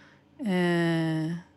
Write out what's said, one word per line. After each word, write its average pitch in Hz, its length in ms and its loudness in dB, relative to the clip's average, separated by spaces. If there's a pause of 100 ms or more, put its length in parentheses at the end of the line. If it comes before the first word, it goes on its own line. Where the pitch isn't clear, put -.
(400)
uh, 170 960 0 (200)